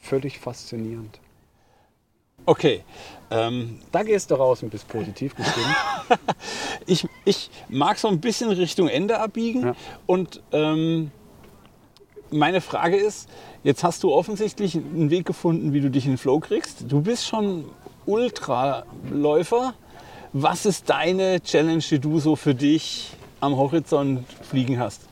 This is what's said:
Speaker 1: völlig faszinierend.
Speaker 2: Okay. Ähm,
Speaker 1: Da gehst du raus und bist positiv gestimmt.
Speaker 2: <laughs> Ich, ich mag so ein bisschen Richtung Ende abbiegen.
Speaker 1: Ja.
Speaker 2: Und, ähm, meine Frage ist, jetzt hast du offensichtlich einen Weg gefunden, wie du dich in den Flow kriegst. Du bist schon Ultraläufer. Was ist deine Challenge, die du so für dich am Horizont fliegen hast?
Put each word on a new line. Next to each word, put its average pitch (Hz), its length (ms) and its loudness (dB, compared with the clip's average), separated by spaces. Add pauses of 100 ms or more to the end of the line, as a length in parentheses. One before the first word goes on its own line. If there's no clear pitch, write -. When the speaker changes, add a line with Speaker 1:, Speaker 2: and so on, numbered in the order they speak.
Speaker 1:
völlig 135 380 -4
faszinierend. 113 800 -10 (1300)
Speaker 2:
Okay. 147 380 4 (480)
Ähm, 117 480 -2 (120)
Speaker 1:
Da 180 120 0
gehst 214 280 0
du 156 40 4
raus 127 280 2
und 117 60 -8
bist 104 180 -12
positiv 110 480 -6
gestimmt. - 300 -2 (440)
Speaker 2:
<laughs> 247 100 4 (680)
Ich, - 220 0 (160)
ich - 260 0 (200)
mag 156 280 2
so 226 120 0
ein 180 100 2
bisschen 226 320 -2
Richtung 180 380 2
Ende 190 300 0
abbiegen. 226 480 -2
Speaker 1:
Ja. - 80 -2 (300)
Speaker 2:
Und, 180 360 0 (100)
ähm, 156 600 0 (1160)
meine 156 300 2
Frage 170 380 0
ist, 202 320 -2 (340)
jetzt 139 220 2
hast - 180 0
du 180 80 4
offensichtlich 196 640 0
einen 151 340 0
Weg 175 160 2
gefunden, 165 460 0
wie 143 80 2
du 139 100 2
dich 131 160 0
in 139 80 2
den 127 40 0
Flow 131 240 2
kriegst. - 500 -4
Du 143 100 4
bist 226 240 -2
schon 202 380 -2 (420)
Ultraläufer. 151 1700 0 (600)
Was 160 320 0
ist - 240 0
deine 180 520 2
Challenge, 165 480 2
die 151 100 4
du 151 200 2
so 151 160 4
für 143 200 2
dich 147 560 0 (280)
am 139 160 2
Horizont 139 720 2 (140)
fliegen 127 380 0
hast? - 320 -4